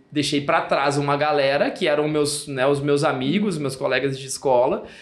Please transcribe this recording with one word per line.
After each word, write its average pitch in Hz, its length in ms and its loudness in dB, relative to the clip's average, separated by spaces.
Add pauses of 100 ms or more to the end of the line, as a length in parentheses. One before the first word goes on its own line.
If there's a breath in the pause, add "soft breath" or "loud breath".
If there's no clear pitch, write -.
(120)
deixei 143 300 0
pra 165 200 2
trás 143 360 0
uma 143 180 0
galera 147 560 2
que - 160 -2
eram 147 220 2
meus, 147 380 -2
né, 135 200 0
os 143 140 2
meus 143 240 2
amigos, 156 520 0
meus 143 200 -6
colegas 131 420 -2
de 131 80 -14
escola, 135 560 0 (180 loud breath)